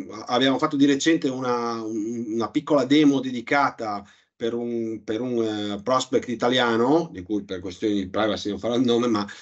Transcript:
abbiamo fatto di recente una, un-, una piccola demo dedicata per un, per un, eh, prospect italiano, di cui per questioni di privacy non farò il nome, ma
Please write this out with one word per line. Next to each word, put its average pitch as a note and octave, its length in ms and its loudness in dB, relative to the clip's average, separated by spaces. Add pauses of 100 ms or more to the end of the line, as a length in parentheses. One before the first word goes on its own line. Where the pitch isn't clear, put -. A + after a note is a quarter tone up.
(280)
abbiamo C3+ 300 2
fatto D3+ 180 -2
di C#3 100 4
recente D3 440 2
una, A#2+ 520 -2
un-, A2 520 -6
una A2+ 160 -2
piccola D3 360 0
demo C#3 340 6
dedicata A#2+ 880 -2 (300)
per A#2 180 -4
un, A#2 500 -4
per A2 180 -4
un, B2 220 0
eh, G#2 380 -4
prospect B2+ 480 0
italiano, B2 840 2
di F#2 100 -12
cui G2+ 220 -4
per F#2+ 160 -10
questioni G2+ 360 -2
di F#2+ 140 -2
privacy G2+ 400 -2
non F#2+ 100 -4
farò A2+ 160 -2
il B2+ 100 2
nome, A#2+ 220 2
ma G#2 200 0 (140)